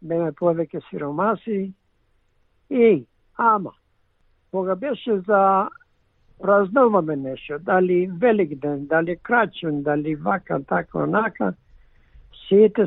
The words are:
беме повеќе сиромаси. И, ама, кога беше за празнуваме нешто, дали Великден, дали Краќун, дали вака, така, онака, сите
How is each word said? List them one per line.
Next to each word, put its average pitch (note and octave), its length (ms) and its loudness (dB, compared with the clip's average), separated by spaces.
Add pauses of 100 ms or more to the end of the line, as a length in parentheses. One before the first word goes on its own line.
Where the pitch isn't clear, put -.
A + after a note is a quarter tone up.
беме E3 320 -4
повеќе F3 560 -2
сиромаси. F#3+ 800 -4 (1000)
И, A3+ 360 4 (300)
ама, G#3+ 360 0 (800)
кога F#3 240 -4
беше G#3+ 460 -4
за G3 480 2 (760)
празнуваме G3+ 720 2
нешто, C3+ 420 -10
дали F#3 520 2
Великден, D3 760 -2
дали E3 360 0
Краќун, E3+ 600 -2
дали D3+ 340 -2
вака, E3+ 500 -4
така, E3+ 320 -4
онака, F#3+ 560 -2 (920)
сите G#3 380 4